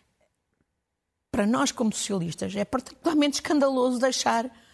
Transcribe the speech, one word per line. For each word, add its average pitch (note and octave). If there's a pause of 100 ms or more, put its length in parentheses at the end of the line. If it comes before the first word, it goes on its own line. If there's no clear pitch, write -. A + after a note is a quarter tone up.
(1300)
Para G#3
nós, B3+
como A3
socialistas, F#3
é G3+
particularmente D4
escandaloso C4
deixar A#3 (240)